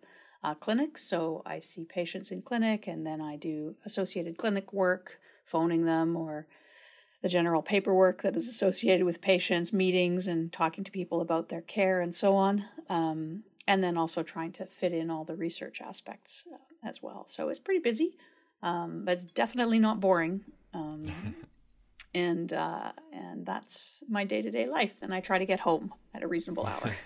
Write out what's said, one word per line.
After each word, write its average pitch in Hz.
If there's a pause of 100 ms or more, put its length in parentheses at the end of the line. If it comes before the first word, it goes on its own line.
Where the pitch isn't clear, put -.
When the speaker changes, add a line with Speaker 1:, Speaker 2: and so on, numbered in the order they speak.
(440)
Speaker 1:
uh, 151
clinics. 262
So 165
I 160
see 165
patients 180
in 190
clinic, 220
and 160
then 156
I 151
do 156 (100)
associated 180
clinic 202
work, 185 (260)
phoning 165
them, 165
or 156 (760)
the -
general 170
paperwork 190
that 202
is 233
associated 190
with 170
patients, 175
meetings, 185
and 165
talking 170
to -
people 175
about 170
their 170
care 190
and 175
so 196
on. 196 (240)
Um, 160 (240)
and 196
then 175
also 165
trying 165
to -
fit 180
in 165
all 160
the 160
research -
aspects, -
uh, - (280)
as -
well. -
So -
it's -
pretty 370
busy, 262 (440)
um, 170
but 180
it's 180
definitely 233
not 214
boring. 185 (340)
Um, 156 (600)
Speaker 2:
<laughs> -
Speaker 1:
and, 175
uh, 160 (220)
and 180
that's -
my 202
day-to-day 214
life. 254
And 190
I 185
try 190
to 190
get 185
home 165 (180)
at -
a -
reasonable 170
hour. - (160)